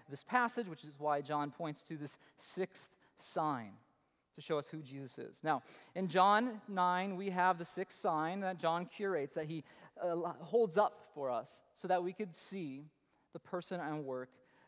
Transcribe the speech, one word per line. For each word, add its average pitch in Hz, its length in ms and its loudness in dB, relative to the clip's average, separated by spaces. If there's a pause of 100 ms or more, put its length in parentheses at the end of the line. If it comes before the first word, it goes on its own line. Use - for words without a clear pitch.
this 139 140 -10
passage, 240 460 0
which 160 160 -12
is 156 140 -14
why 147 220 2
John 147 300 -2
points 151 320 -8
to 165 140 -10
this 147 200 -8 (200)
sixth - 520 -8 (300)
sign 135 540 -2 (640)
to 156 40 -16
show 156 160 -2
us 143 120 -2
who 156 140 -12
Jesus 135 360 -12
is. 123 240 -12
Now, 151 220 0 (320)
in 190 100 0
John 202 640 6
nine, 185 480 2
we 196 140 -2
have 180 280 4
the 170 60 -4
sixth - 340 -6
sign 165 440 2
that 185 180 -2
John 170 260 2
curates, 170 480 -2
that 156 120 -2
he, 156 180 -6 (360)
uh, 175 140 0
holds 170 640 2
up - 340 4
for 139 160 -4
us 117 220 -2 (240)
so - 140 -10
that 180 160 4
we 185 80 -2
could 185 240 -6
see 147 480 -8 (480)
the 165 80 -12
person 180 400 -6
and 151 240 -4
work 127 240 -6 (400)